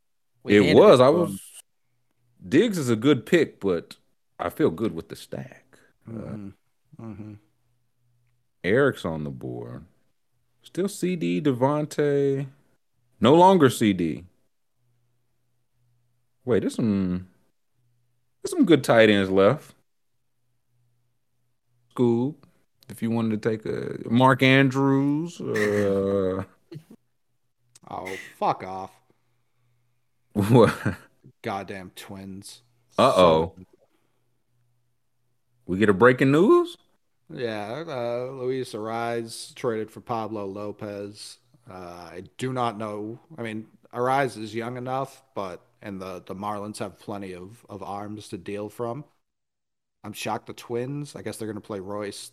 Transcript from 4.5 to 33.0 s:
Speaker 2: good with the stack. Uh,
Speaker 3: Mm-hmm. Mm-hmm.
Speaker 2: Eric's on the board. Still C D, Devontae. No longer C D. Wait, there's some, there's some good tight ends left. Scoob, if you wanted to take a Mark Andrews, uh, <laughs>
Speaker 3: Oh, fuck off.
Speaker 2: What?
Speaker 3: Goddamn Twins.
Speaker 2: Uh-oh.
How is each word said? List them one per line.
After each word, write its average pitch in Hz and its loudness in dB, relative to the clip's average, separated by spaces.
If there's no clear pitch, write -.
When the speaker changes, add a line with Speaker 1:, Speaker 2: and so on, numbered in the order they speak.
Speaker 2:
good 87 -4
with 80 -10
the - -16
stack. - -16
Uh, 117 -14
Speaker 3:
Mm-hmm. 104 -12
Mm-hmm. 104 -16
Speaker 2:
Eric's 120 0
on 80 -6
the 71 -8
board. 62 -14
Still 190 -4
C 180 -4
D, 170 -2
Devontae. 143 0
No 131 6
longer 175 8
C 110 2
D. 85 -4
Wait, 117 0
there's 247 -2
some, 95 -2
there's - -10
some 339 2
good 151 4
tight 113 8
ends 98 4
left. 98 4
Scoob, 123 2
if - -16
you 113 -2
wanted 113 -2
to 117 -2
take 110 -6
a - -6
Mark 131 6
Andrews, 139 2
uh, 98 0
<laughs> - -20
Speaker 3:
Oh, 92 -10
fuck 180 -2
off. 95 -10
Speaker 2:
What? 104 6
Speaker 3:
Goddamn 98 -10
Twins. 95 -18
Speaker 2:
Uh-oh. 87 6